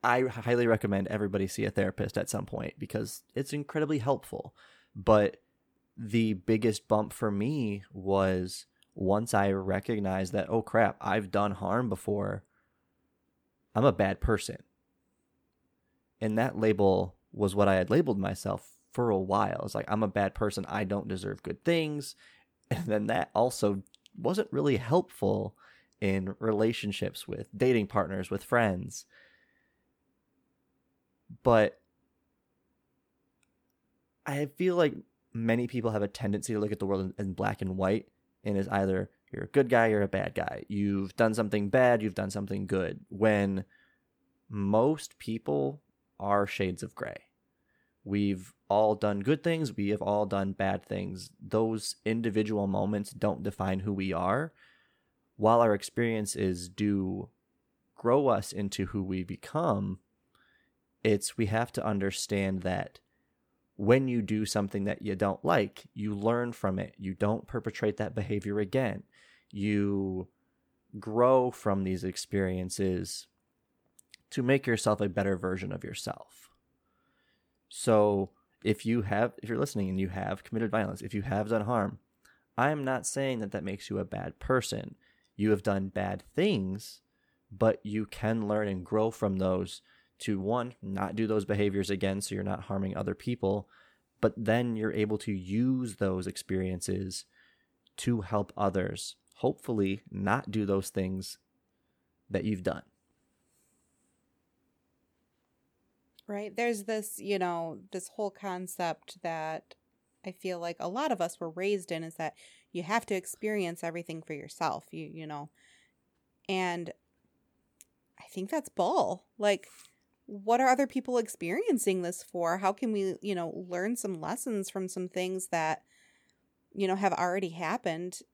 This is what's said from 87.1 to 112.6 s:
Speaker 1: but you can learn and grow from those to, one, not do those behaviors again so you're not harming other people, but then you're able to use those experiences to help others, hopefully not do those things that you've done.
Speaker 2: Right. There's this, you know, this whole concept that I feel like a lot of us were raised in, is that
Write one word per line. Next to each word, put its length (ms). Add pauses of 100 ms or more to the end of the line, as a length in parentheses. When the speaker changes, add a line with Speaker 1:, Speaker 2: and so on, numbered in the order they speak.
Speaker 1:
but 320
you 220
can 420
learn 220
and 160
grow 260
from 280
those 420 (400)
to, 180
one, 440
not 340
do 100
those 200
behaviors 440
again 300
so 140
you're 100
not 200
harming 320
other 180
people, 540 (520)
but 160
then 400
you're 160
able 260
to 140
use 640
those 300
experiences 1000 (720)
to 240
help 360
others, 600 (200)
hopefully 760
not 400
do 160
those 240
things 480 (880)
that 160
you've 180
done. 200 (3500)
Speaker 2:
Right. 280
There's 300
this, 340
you 220
know, 380 (120)
this 180
whole 220
concept 920
that 520 (500)
I 80
feel 280
like 180
a 100
lot 220
of 100
us 200
were 100
raised 400
in, 140
is 120
that 180 (380)